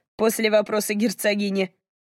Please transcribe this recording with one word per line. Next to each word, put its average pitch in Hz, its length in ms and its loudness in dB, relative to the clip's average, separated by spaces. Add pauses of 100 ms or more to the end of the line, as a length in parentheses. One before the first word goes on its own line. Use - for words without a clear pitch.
(140)
после 220 380 0
вопроса 214 420 0
герцогини. 202 800 -2 (400)